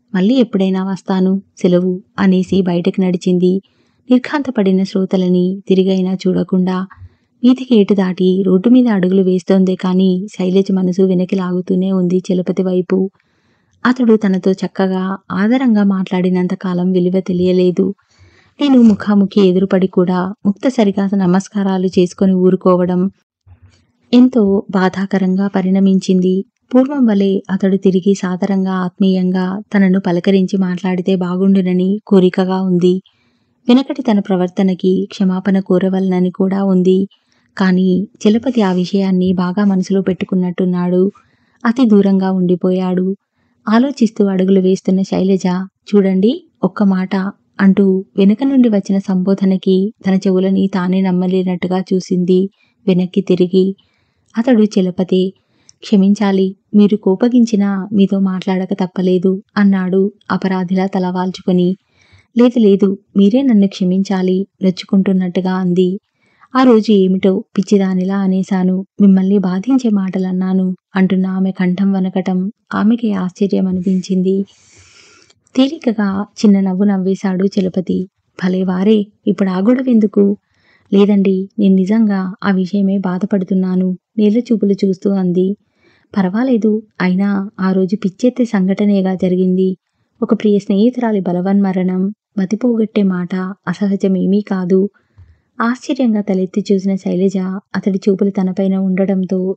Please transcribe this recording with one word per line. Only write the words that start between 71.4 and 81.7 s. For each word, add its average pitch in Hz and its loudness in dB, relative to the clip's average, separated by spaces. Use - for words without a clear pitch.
కంఠం 185 -2
వనకటం 185 -2
ఆమెకి 214 0
ఆశ్చర్యం 190 -2
అనిపించింది. 185 -2
తేలికగా 214 -2
చిన్న 196 4
నవ్వు 190 0
నవ్వేశాడు 190 -2
చలపతి. 185 -4
"భలే 185 0
వారే, 196 0
ఇప్పుడు 190 0
ఆ 180 -4
గొడవెందుకు?" 214 0
"లేదండి, 196 2
నేను 196 4